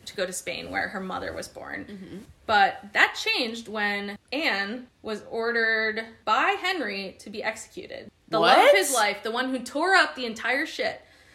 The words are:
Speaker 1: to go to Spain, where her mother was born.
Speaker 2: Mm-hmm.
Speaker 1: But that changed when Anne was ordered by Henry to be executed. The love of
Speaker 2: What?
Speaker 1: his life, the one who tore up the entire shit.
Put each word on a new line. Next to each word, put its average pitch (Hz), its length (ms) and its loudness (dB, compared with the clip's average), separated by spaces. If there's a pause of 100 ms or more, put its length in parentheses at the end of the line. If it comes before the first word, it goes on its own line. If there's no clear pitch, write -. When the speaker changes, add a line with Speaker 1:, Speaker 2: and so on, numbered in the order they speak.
Speaker 1:
to - 100 -14
go 185 100 -2
to 185 80 -8
Spain, 170 380 -8
where 190 180 -4
her 196 100 -8
mother 185 340 -8
was 165 140 -10
born. - 420 -12
Speaker 2:
Mm-hmm. 190 280 -14 (280)
Speaker 1:
But 208 340 4 (140)
that - 280 4
changed 233 480 -2
when 202 480 -2 (160)
Anne 240 540 -4 (140)
was 214 300 -8
ordered 226 720 0 (220)
by 302 360 2
Henry 214 580 -4
to - 100 -16
be 175 120 -10
executed. - 720 -10 (160)
The 220 120 0
love 175 180 8
of 392 80 8
Speaker 2:
What? 571 100 10
Speaker 1:
his 285 180 2
life, 208 300 2
the 220 80 -2
one 254 180 -2
who 262 100 -2
tore 330 360 0
up 311 200 4
the 254 100 -6
entire 233 400 -2
shit. - 360 -6 (340)